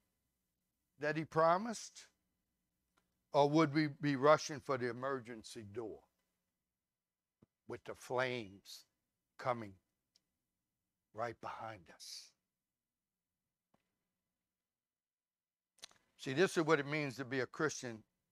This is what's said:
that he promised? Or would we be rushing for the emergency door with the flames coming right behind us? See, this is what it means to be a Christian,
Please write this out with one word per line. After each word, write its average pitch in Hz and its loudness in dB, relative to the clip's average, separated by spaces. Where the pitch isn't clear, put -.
that 151 0
he 160 -2
promised? 180 2
Or 143 6
would 151 4
we 156 2
be 147 2
rushing 147 4
for 135 -2
the 123 -2
emergency 120 -8
door 110 -10
with 120 -8
the 107 -10
flames 123 -4
coming 117 -4
right 113 -6
behind 110 -10
us? - -16
See, 135 -4
this 170 2
is 170 4
what 156 6
it 139 -4
means 143 -2
to 139 -8
be 131 -2
a 120 -2
Christian, 123 -4